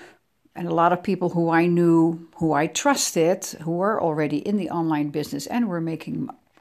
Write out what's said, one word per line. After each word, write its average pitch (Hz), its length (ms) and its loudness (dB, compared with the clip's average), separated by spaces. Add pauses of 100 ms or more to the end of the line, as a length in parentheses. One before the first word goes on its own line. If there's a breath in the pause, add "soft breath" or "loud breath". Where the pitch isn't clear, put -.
(540 loud breath)
and 175 140 -8
a 165 60 -2
lot 165 180 4
of 175 100 -2
people 185 280 -2
who 170 200 0
I 165 160 4
knew, 170 720 4
who 160 160 0
I 151 160 2
trusted, 185 760 0 (180)
who 160 100 -4
were 196 280 0
already 151 380 -2
in 208 180 -2
the 185 140 -4
online 160 400 -2
business 143 360 -6
and 240 220 -2
were 175 120 -4
making 160 480 -6 (320)